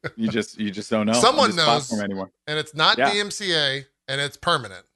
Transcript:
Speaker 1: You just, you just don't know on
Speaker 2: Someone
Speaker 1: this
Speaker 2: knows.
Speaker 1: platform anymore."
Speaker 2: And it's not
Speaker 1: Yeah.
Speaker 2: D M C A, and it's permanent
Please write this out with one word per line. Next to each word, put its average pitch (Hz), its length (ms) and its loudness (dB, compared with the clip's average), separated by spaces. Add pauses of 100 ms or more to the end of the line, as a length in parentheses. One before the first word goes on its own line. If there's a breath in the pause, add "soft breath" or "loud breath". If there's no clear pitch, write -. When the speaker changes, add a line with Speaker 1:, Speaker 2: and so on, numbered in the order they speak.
(160)
Speaker 1:
You 113 140 -2
just, 107 300 -4
you 107 120 -2
just 104 180 -10
don't 107 180 2
know 107 60 2
on 120 80 4
Speaker 2:
Someone 262 280 6
Speaker 1:
this 196 80 -2
Speaker 2:
knows. 160 80 4 (220)
Speaker 1:
platform 107 140 -4
anymore." 98 300 -6 (160)
Speaker 2:
And 151 120 -4
it's - 160 -8
not 175 220 4
Speaker 1:
Yeah. 247 140 2
Speaker 2:
D 202 80 0
M 208 120 -4
C 190 220 -4
A, 139 320 0 (220)
and 135 140 -4
it's 143 160 -6
permanent 113 480 -4 (100)